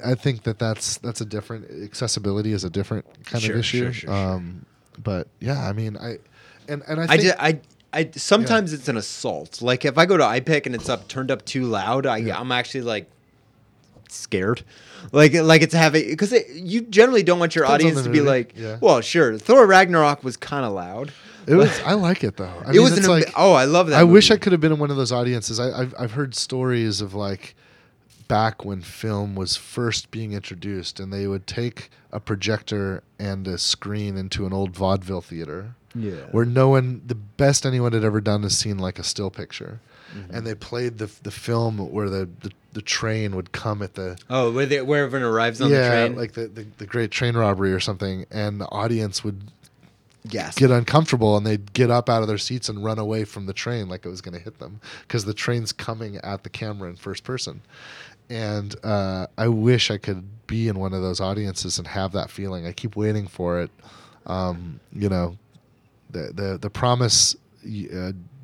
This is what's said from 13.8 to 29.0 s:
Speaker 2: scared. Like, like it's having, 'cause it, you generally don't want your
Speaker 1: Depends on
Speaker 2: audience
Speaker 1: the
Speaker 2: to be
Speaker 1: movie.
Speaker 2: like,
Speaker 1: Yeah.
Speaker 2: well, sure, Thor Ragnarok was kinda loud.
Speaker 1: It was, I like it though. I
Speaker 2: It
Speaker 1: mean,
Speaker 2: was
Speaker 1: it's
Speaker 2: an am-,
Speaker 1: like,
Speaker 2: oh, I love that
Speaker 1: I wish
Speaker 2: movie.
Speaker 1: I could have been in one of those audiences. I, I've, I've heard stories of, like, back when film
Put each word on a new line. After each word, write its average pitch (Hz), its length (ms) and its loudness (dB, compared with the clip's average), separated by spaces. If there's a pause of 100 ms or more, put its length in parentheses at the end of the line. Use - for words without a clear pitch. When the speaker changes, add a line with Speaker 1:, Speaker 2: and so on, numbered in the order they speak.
Speaker 2:
scared. 104 540 -4 (480)
Like, 147 220 8
like 160 280 6
it's 160 120 2
having, 156 440 4
'cause 202 160 0
it, 240 160 4
you 180 320 -4
generally 226 420 6
don't 175 160 4
want 170 160 0
your 165 100 2
Speaker 1:
Depends 143 180 4
on 165 40 6
Speaker 2:
audience 160 120 4
Speaker 1:
the 131 60 -2
Speaker 2:
to 120 40 -2
be 151 100 4
Speaker 1:
movie. 143 100 4
Speaker 2:
like, 127 280 0
Speaker 1:
Yeah. 113 240 -8
Speaker 2:
well, 151 200 6
sure, 120 360 2
Thor 240 300 8
Ragnarok 180 560 6
was 127 120 -6
kinda 139 340 -4
loud. 98 420 -8 (360)
Speaker 1:
It 143 80 6
was, 208 140 8 (160)
I 156 80 2
like 190 300 2
it 107 140 -4
though. 95 80 -8 (200)
I 110 40 -8
Speaker 2:
It 135 40 2
Speaker 1:
mean, 208 100 12
Speaker 2:
was 175 140 6
Speaker 1:
it's 196 100 4
Speaker 2:
an 180 60 6
am-, 165 80 6
Speaker 1:
like, 156 140 0
Speaker 2:
oh, 185 180 8
I 131 120 8
love 170 220 4
that 147 120 6
Speaker 1:
I 165 40 12
wish 180 260 10
Speaker 2:
movie. 214 100 6
Speaker 1:
I - 40 -8
could 196 80 2
have 170 100 4
been 156 100 4
in 151 80 0
one 147 120 0
of 139 60 -2
those 123 140 0
audiences. 120 480 -2
I, 127 220 -4
I've, 127 160 -6
I've 117 160 -6
heard 135 220 -4
stories 120 640 -2
of, 98 120 -8
like, 101 420 -8 (720)
back 110 380 0
when 98 160 -8
film 104 540 -6